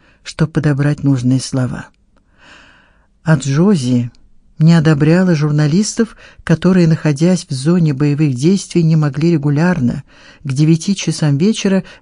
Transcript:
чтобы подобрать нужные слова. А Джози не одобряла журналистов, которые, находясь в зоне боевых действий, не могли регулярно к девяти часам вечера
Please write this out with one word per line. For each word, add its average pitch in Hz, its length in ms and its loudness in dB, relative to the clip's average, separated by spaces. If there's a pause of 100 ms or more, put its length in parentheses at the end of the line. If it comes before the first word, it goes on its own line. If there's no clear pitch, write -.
(240)
чтобы - 280 -4
подобрать 147 520 -2
нужные 131 360 0
слова. 127 480 -6 (1400)
А 160 140 2
Джози 135 760 0 (480)
не 160 140 4
одобряла 160 640 2
журналистов, 151 840 -2 (260)
которые, 175 440 2
находясь 160 600 0
в - 40 -6
зоне 156 400 0
боевых 143 420 0
действий, 170 480 0
не 160 140 2
могли 151 340 0
регулярно 147 720 -2 (400)
к 139 80 -8
девяти 160 460 0
часам 151 400 -2
вечера 190 480 0 (160)